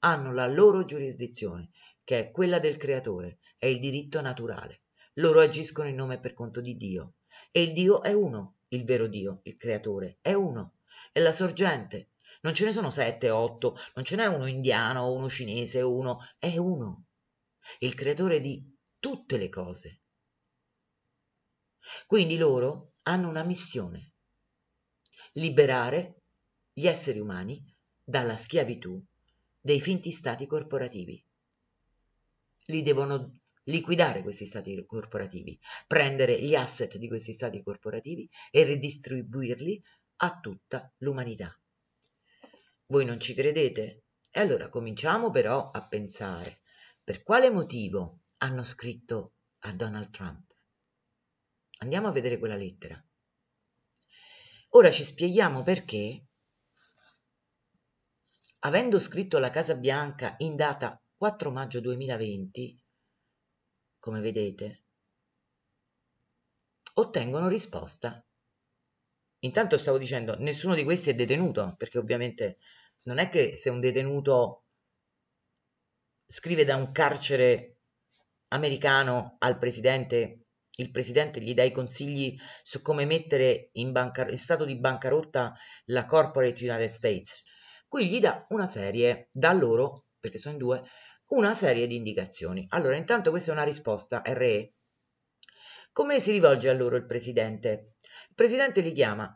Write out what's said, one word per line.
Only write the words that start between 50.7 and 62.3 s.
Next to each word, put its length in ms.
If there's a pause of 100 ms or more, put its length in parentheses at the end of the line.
Andiamo 300
a 40
vedere 260
quella 180
lettera. 440 (1700)
Ora 160
ci 140
spieghiamo 580
perché, 600 (2250)
avendo 380
scritto 380
alla 140
Casa 240
Bianca 640
in 180
data 440 (140)
quattro 360
maggio 300
duemilaventi, 1000 (1160)